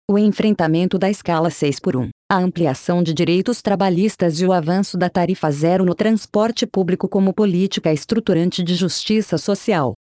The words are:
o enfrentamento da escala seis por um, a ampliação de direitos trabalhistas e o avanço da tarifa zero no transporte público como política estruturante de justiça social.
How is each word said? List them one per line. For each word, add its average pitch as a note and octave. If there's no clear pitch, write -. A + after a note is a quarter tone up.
o G3+
enfrentamento F#3+
da F#3+
escala E3+
seis C#3+
por D#3+
um, A#2+
a G3
ampliação F3
de E3
direitos F3
trabalhistas F#3
e F#3
o F#3
avanço F3+
da F3+
tarifa F3
zero E3
no F3
transporte A3
público F#3
como F#3+
política F#3+
estruturante F3+
de F3
justiça F#3+
social. E3